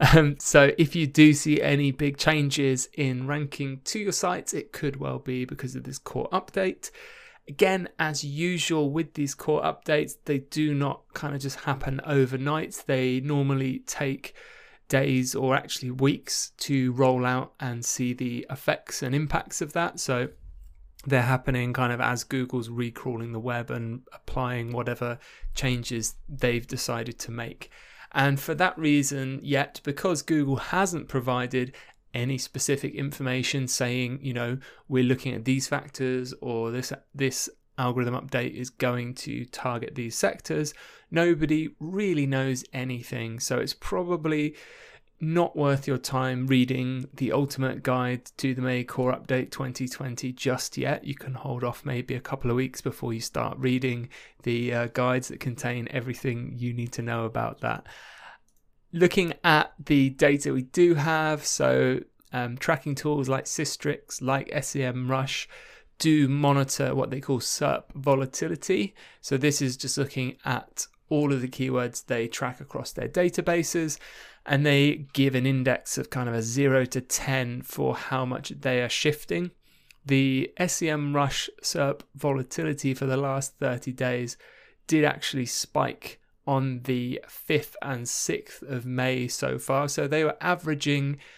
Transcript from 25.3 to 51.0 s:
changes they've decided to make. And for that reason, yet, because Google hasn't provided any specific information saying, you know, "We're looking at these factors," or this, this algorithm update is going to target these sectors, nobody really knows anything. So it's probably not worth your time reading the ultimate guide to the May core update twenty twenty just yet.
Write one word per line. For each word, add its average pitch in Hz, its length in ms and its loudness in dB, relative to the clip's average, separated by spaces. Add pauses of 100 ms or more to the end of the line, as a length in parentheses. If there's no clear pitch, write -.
changes 123 600 -2 (140)
they've 123 380 0
decided 120 540 -4
to - 100 -10
make. 117 400 -10 (420)
And 139 280 4
for 160 160 -2
that 185 200 2
reason, 139 680 2
yet, 139 420 -2
because 147 380 0
Google 143 340 4
hasn't 180 520 0
provided 127 680 0 (360)
any 127 240 -2
specific 135 580 -2
information 131 720 -2
saying, 123 540 -2
you 131 120 -4
know, 120 240 -2 (300)
"We're 127 160 4
looking 123 300 2
at 110 100 -8
these 131 240 0
factors," 127 720 -4
or 113 320 -4
this, 123 200 -6 (220)
this 135 340 -2 (280)
algorithm 123 380 0
update 131 400 -2
is 123 160 -8
going 123 440 -2
to 120 300 -8
target 120 500 -6
these 117 220 -6
sectors, - 580 -2 (360)
nobody 156 580 4 (100)
really 175 480 0
knows 135 460 0
anything. 123 640 -6
So 123 200 -2
it's 123 160 -2
probably 156 800 -2 (640)
not 165 360 2
worth 139 320 2
your 131 100 0
time 127 480 -2
reading 127 640 2
the 131 200 -2
ultimate 131 500 0
guide 127 420 0 (120)
to 135 180 0
the 127 80 -4
May 127 220 0
core 127 280 0
update - 380 -2
twenty 127 380 -6
twenty 127 440 -6
just 127 460 -4
yet. 135 260 -2